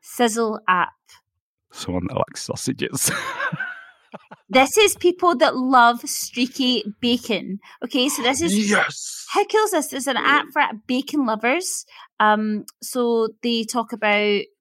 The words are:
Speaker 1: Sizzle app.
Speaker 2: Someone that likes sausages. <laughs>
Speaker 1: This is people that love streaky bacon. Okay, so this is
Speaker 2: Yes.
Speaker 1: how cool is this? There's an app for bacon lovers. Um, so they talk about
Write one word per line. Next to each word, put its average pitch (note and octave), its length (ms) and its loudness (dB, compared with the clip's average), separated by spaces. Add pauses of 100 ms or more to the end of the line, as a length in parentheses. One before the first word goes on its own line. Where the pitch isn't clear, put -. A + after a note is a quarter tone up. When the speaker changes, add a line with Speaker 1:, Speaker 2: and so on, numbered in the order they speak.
Speaker 1:
Sizzle A3+ 640 -2
app. F3+ 220 2 (800)
Speaker 2:
Someone F2+ 360 -6
that - 100 -6
likes - 240 -4
sausages. - 760 -4
<laughs> - 40 -6 (1300)
Speaker 1:
This C4 260 4
is G#4 200 6
people F4 400 2
that D4 200 2
love B3 460 6
streaky B3 840 -2 (160)
bacon. A3+ 580 -2 (240)
Okay, B3+ 280 -2
so - 120 -6
this C4 200 0
is G#3 280 0
Speaker 2:
Yes. - 600 -2
Speaker 1:
how G4+ 160 0
cool A4 180 2
is G#4 60 -2
this? D#4+ 180 0
There's C4 180 -6
an B3+ 120 -2
app D4 340 2
for D4 100 0 (240)
bacon C#4 380 -2
lovers. A#3+ 640 -2 (340)
Um, G#3+ 460 2 (160)
so A#3 460 0 (140)
they A#3 220 0
talk A3+ 300 -4
about G#3 480 0 (180)